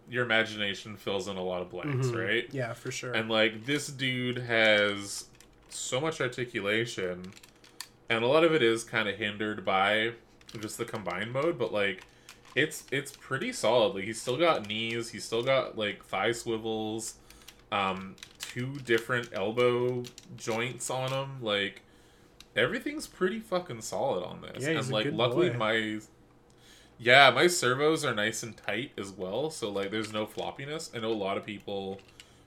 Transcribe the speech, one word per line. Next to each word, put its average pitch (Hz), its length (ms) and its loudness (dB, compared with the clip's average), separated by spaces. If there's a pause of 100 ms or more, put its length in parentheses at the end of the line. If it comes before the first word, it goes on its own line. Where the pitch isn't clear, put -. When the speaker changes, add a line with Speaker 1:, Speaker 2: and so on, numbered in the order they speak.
Speaker 1:
your 123 160 0
imagination 107 720 0
fills 98 300 -4
in 98 100 -6
a 92 60 -4
lot 90 180 -2
of 87 80 -10
blanks, 131 380 -2
Speaker 2:
Mm-hmm. 117 100 -2
Speaker 1:
right? 104 340 -2
Speaker 2:
Yeah, 123 220 -6
for 127 180 -10
sure. 127 220 -8
Speaker 1:
And, 110 160 -2
like, 110 360 2
this 143 220 -2
dude 127 520 -4
has 104 840 4 (440)
so - 320 -4
much 160 180 -2
articulation, 107 1120 -2 (800)
and 113 140 2
a 120 40 4
lot 156 160 6
of 160 100 6
it 151 80 4
is 113 220 4
kinda 110 300 0
hindered 104 500 -4
by 104 480 4 (480)
just 107 180 -8
the 117 80 -6
combined 101 460 -6
mode, 147 260 -2
but, 120 140 -2
like, 101 320 0 (520)
it's, 151 360 0
it's 139 200 -4
pretty 180 420 -6
solid. 110 420 4
Like, 98 80 -4
he's 110 180 -6
still 127 160 -2
got 156 300 2
knees, 113 440 -4
he's 101 120 -10
still 117 200 -2
got, 131 340 0
like, 104 260 -4
thigh 101 300 -2
swivels, 110 840 -4 (560)
um, 95 440 -2 (240)
two 131 360 -8 (100)
different 120 480 0
elbow 123 680 0 (340)
joints 120 540 -4
on 131 200 -2
him. 135 300 -6
Like, 101 400 -2 (760)
everything's 240 520 0
pretty 208 320 -2
fucking 175 420 -6
solid 95 420 -2
on 87 180 -12
this. - 220 -12
Speaker 2:
Yeah, 156 100 0
he's - 120 0
Speaker 1:
And, - 60 -4
Speaker 2:
a - 20 0
Speaker 1:
like, 107 120 2
Speaker 2:
good 143 100 0
Speaker 1:
luckily 123 340 4
Speaker 2:
boy. 123 80 -2
Speaker 1:
my, 110 420 0 (1000)
yeah, 127 320 10
my 143 160 6
servos 147 580 2
are 123 80 0
nice 107 300 0
and 110 120 -12
tight 113 400 -4
as 98 160 -6
well, 101 380 -4
so, 113 220 -6
like, 101 180 -4
there's 107 240 -4
no 107 140 -2
floppiness. 139 680 -8
I 120 40 -8
know 113 120 -2
a - 40 0
lot 98 220 -2
of 101 100 -6
people 98 520 -8 (480)